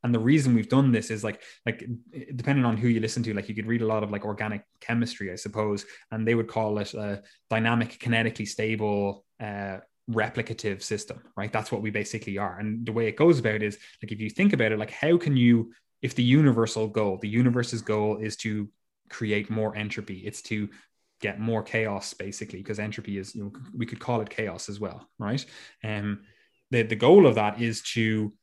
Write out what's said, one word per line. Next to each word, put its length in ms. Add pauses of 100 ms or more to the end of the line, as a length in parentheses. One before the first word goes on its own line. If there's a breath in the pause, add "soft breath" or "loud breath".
And 100
the 60
reason 360
we've 140
done 220
this 200
is, 120
like, 180 (240 loud breath)
like, 180 (520)
depending 300
on 120
who 100
you 120
listen 240
to, 100
like, 160
you 60
could 120
read 140
a 60
lot 160
of, 80
like, 120
organic 400 (160)
chemistry, 520
I 40
suppose, 500 (260 loud breath)
and 140
they 100
would 120
call 300
it 160
a 280 (280 soft breath)
dynamic, 500
kinetically 480
stable, 760 (140)
uh, 380 (320)
replicative 760
system, 380 (160)
right? 160
That's 180
what 100
we 80
basically 480
are. 220
And 260
the 60
way 160
it 80
goes 240
about 240
is, 160 (240 loud breath)
like, 80
if 80
you 100
think 240
about 180
it, 80
like, 120
how 260
can 200
you, 340 (300 loud breath)
if 120
the 100
universal 640
goal, 300
the 120
universe's 520
goal 360
is 200
to 320 (400)
create 400
more 260
entropy, 500
it's 180
to 260 (520 loud breath)
get 180
more 220
chaos, 540
basically, 480
'cause 160
entropy 400
is, 160
you 80
know, 100 (240)
we 80
could 140
call 220
it 80
chaos 400
as 100
well, 280 (120)
right? 260 (380 loud breath)
Um, 400 (480 soft breath)
the, 100
the 140
goal 320
of 80
that 260
is 220 (100)
to 500